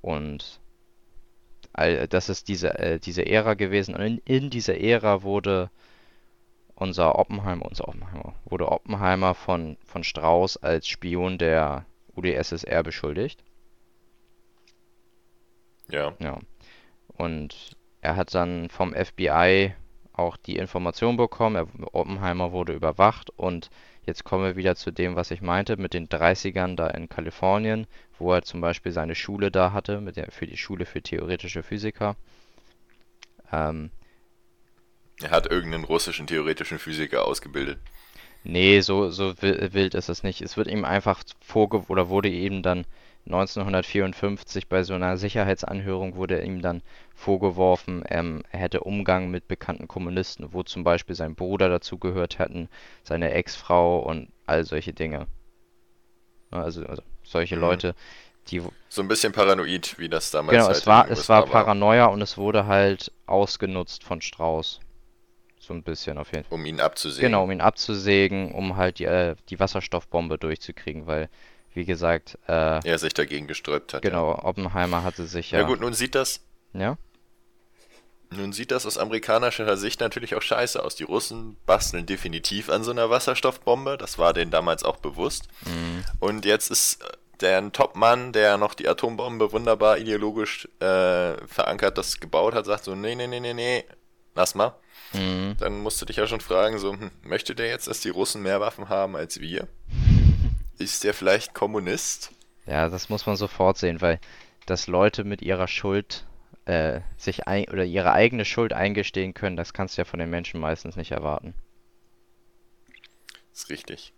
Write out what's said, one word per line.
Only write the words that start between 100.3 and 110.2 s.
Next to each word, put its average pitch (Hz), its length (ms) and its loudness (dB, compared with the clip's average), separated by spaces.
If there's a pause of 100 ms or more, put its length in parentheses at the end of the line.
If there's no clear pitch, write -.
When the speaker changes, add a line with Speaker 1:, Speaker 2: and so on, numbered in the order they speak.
Speaker 2:
Ist - 260 -4
der 104 100 2
vielleicht 95 400 2
Kommunist?" 104 760 -2 (340)
Speaker 1:
Ja, 80 240 0
das 92 180 -8
muss 104 180 -4
man 104 100 0
sofort 95 420 2
sehen, 85 240 0
weil 82 180 2 (460)
dass - 220 -2
Leute 98 360 4
mit 101 160 -6
ihrer 92 280 0
Schuld, - 580 -4 (400)
äh, 80 340 0 (160)
sich - 320 -6
ein-, 98 220 -2
oder 95 140 -2
ihre 90 280 2
eigene 113 320 6
Schuld 113 300 -2
eingestehen 95 580 -2
können, 92 240 -4
das 85 160 -8
kannst - 240 -6
du 87 60 -2
ja - 20 0
von - 140 -10
den 82 100 -4